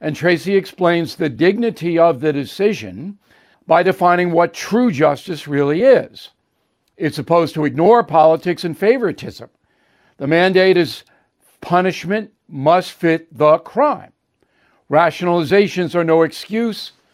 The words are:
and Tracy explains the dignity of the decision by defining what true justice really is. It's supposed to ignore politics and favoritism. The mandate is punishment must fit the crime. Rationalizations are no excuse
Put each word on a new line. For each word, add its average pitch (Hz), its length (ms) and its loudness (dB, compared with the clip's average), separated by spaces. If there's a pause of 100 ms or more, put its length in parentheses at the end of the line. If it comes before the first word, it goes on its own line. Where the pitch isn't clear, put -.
and 151 140 -6
Tracy 175 400 0
explains 170 600 -2
the 156 140 -4
dignity 170 680 -2
of 165 200 2
the 147 140 -2
decision 143 840 -6 (480)
by 170 160 2
defining 175 480 0
what 170 200 2
true 233 400 -2
justice 147 560 -2
really 147 360 -2
is. 175 480 0 (680)
It's 151 180 -4
supposed 165 380 0
to 156 120 -4
ignore 175 380 2
politics 160 600 2
and 165 120 -6
favoritism. 196 720 -2 (720)
The - 80 -10
mandate 185 500 4
is 151 280 -2 (580)
punishment 180 720 -4 (160)
must 165 460 0
fit 165 380 -2
the 151 280 2
crime. 247 520 -4 (800)
Rationalizations 175 1040 0
are 175 100 0
no 165 200 4
excuse 220 720 -6 (200)